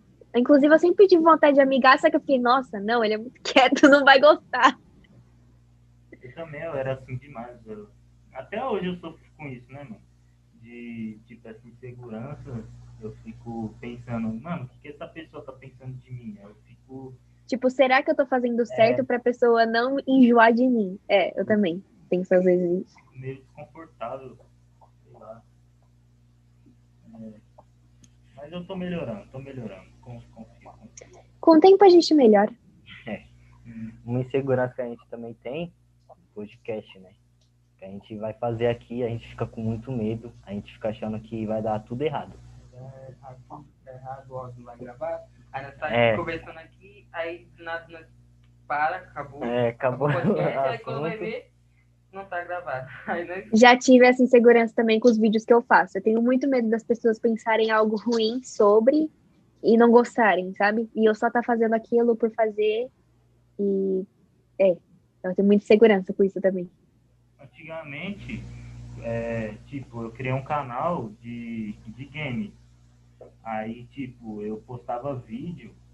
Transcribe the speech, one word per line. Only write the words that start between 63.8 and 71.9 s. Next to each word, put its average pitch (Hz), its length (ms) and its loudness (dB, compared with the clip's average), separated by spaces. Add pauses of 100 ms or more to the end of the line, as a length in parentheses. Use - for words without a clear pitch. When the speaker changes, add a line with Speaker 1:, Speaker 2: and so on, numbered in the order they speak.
Speaker 1:
é, 190 180 2 (480)
eu 185 100 -6
tenho 202 120 0
muita 208 180 4
insegurança 214 480 4
com 202 120 0
isso - 160 -4
também. 185 280 -2 (920)
Speaker 2:
Antigamente, 160 840 -14 (580)
é, 117 520 -6 (120)
tipo, 120 360 -14
eu 113 100 -10
criei 131 220 -6
um 135 100 -6
canal 143 640 -6 (140)
de, 117 500 -10 (140)
de 113 180 -18